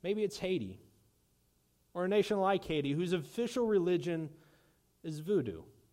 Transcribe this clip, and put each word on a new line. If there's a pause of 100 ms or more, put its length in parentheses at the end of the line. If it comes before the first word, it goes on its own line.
Maybe
it's
Haiti, (1160)
or
a
nation
like
Haiti,
whose
official
religion (760)
is
voodoo. (300)